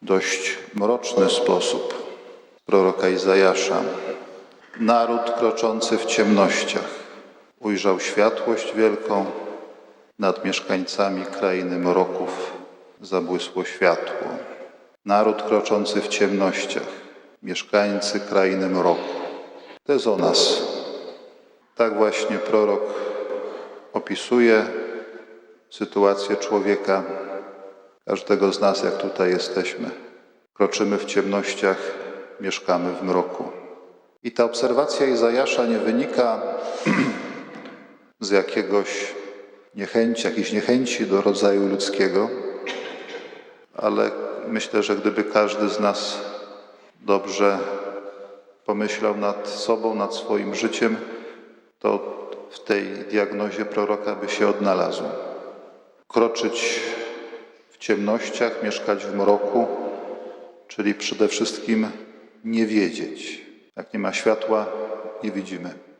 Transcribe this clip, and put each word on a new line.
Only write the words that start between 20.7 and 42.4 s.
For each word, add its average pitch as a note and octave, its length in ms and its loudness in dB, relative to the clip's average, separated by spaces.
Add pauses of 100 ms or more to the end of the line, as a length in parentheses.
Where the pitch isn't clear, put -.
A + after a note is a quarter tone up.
Tak A2+ 220 2
właśnie G#2+ 400 2
prorok G#2 440 4 (1120)
opisuje A2+ 720 4 (1040)
sytuację G2+ 680 2
człowieka, G2 680 2 (1000)
każdego G2 480 2
z - 80 -2
nas, G2 220 4
jak F2+ 140 0
tutaj F#2 320 0
jesteśmy. - 600 -2 (640)
Kroczymy G2+ 440 0
w - 80 -4
ciemnościach, G2 720 0 (640)
mieszkamy F2+ 520 -2
w F2+ 100 -8
mroku. F2+ 400 0 (800)
I A#2+ 80 -6
ta A#2+ 140 4
obserwacja B2+ 600 2
Izajasza B2 600 4
nie A#2 120 2
wynika A#2 640 2 (840)
<clears throat> - 920 -16
z G2+ 100 -6
jakiegoś G2 840 0 (600)
niechęci, A2+ 520 0
jakiejś G2 240 -2
niechęci A#2+ 540 2
do G2 160 2
rodzaju G2 460 4
ludzkiego, G2 600 2 (1400)